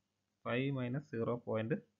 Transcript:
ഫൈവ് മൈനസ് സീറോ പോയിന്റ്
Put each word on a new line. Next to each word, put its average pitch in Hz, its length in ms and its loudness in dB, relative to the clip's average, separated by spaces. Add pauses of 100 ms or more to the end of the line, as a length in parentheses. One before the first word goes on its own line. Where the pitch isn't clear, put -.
(440)
ഫൈവ് 123 280 2
മൈനസ് 131 380 -2
സീറോ 117 240 0 (120)
പോയിന്റ് 110 300 2 (240)